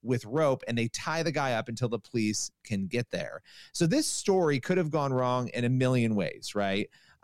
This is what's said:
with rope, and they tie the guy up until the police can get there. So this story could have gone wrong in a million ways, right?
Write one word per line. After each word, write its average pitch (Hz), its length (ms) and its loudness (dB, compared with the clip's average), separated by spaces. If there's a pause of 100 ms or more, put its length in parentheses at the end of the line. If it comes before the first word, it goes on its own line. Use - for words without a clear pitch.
with 117 220 -2
rope, 135 420 2
and 117 100 -2
they 117 120 0
tie 165 340 -4
the 165 80 0
guy 135 220 0
up 113 160 -2
until 117 200 -2
the 110 100 -2
police 107 520 -2 (120)
can 98 240 -4
get 117 240 -4
there. - 300 -6 (300)
So 170 160 2
this 285 200 2
story 170 520 2
could 180 180 0
have 156 140 0
gone 143 220 0
wrong 127 360 0
in 120 160 -2
a 120 40 2
million 127 460 4
ways, - 400 -4
right? 101 340 0 (340)